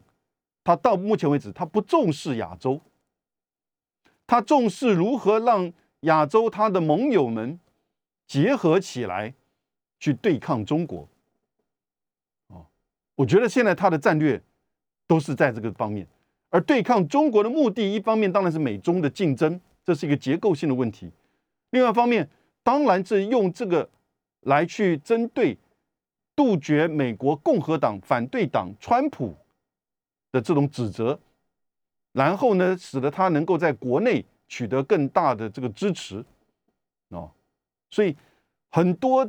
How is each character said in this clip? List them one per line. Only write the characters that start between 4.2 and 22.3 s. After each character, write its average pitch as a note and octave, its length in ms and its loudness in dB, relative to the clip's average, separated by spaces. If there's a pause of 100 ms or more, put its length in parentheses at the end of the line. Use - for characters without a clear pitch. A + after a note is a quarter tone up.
他 A#3+ 120 4
重 B3 300 2
视 A3+ 240 0
如 G#3+ 240 0
何 G#3+ 220 2
让 G#3 320 0 (300)
亚 D#3 220 4
洲 A3 240 2
他 G#3+ 220 0
的 F#3 100 0
盟 E3+ 300 0
友 E3 160 2
们 A#2 320 -6 (680)
结 F#3+ 260 0
合 F3 240 2
起 B2 280 -6
来 G#2 280 -8 (640)
去 D3 160 0
对 D3 240 0
抗 A2 260 -4
中 D#3 220 -4
国。 D2+ 200 -12 (1400)
哦， E2+ 160 -20 (500)
我 C3+ 120 0
觉 D#3+ 120 4
得 A#3+ 80 4
现 A#3+ 160 0
在 G3 120 2
他 F#3+ 160 2
的 D#3 80 -2
战 D#3 200 2
略 C#3+ 220 0 (640)
都 D#3+ 140 2
是 D3 140 -6
在 C#3 180 0
这 A2 80 -8
个 A2 120 -6
方 G#2+ 200 -6
面， G2 140 -8 (420)
而 - 140 2
对 C4+ 200 2
抗 G3+ 240 0
中 C#4+ 240 2
国 G#3 120 4
的 A3 80 -2
目 C#4+ 180 2
的， G3+ 260 -2
一 G#3+ 60 -2
方 A3 160 0
面 G#3 140 0
当 G3 120 0
然 F3 80 0
是 D#3 80 -4
美 A#2 200 -2
中 F3 240 -2
的 C#3+ 80 0
竞 D3 260 -2
争， E3 240 -2 (240)
这 F3+ 100 0
是 D3+ 120 -4
一 - 20 -4
个 C#3+ 80 2
结 C#3+ 220 -2
构 G3 160 0
性 D#3+ 120 -4
的 C3+ 80 0
问 B2 160 -2
题； F2 180 -18 (600)
另 B3+ 140 2
外 A#3 60 4
一 - 20 -2
方 A#3+ 160 2
面， G3+ 180 0 (360)